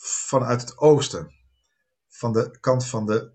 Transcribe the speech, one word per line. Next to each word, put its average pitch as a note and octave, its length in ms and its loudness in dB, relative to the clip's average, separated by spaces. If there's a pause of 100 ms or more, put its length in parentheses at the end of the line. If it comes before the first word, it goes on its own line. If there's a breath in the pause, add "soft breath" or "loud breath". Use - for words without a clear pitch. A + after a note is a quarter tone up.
vanuit B2 560 -2
het - 180 -16
oosten. D3+ 540 2 (760)
Van A#2 240 -4
de A2+ 280 -2
kant B2+ 260 2
van G#2+ 200 -4
de, G#2+ 280 -2